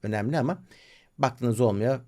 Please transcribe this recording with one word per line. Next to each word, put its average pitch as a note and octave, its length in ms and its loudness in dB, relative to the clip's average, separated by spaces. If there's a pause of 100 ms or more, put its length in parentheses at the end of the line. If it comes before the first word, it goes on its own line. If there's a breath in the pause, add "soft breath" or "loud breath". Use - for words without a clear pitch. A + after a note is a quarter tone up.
önemli G#2+ 340 -2
ama D3 260 -2 (560 loud breath)
Baktınız B2 400 0
olmuyor, A#2 480 2